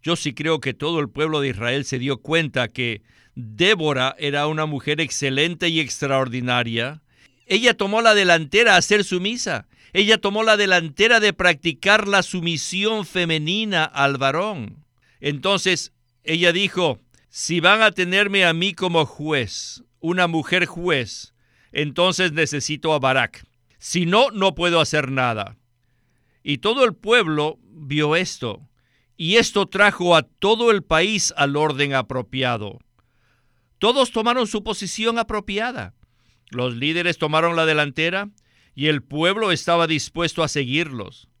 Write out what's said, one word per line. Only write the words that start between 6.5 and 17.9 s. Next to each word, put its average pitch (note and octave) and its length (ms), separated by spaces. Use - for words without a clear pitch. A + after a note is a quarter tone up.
Ella A3+ 300
tomó G#3 260
la A3 140
delantera F#3 600
a F3+ 60
ser G#3 220
sumisa. F#3 640
Ella G#3 240
tomó G#3 260
la A3 140
delantera F#3+ 640
de G#3 140
practicar F3+ 760
la G3 140
sumisión F#3 840
femenina E3+ 800
al C#3 320
varón. C3+ 680
Entonces, F3 720
ella E3+ 280
dijo, F3+ 480
"Si E3 300
van G3 220
a A3 100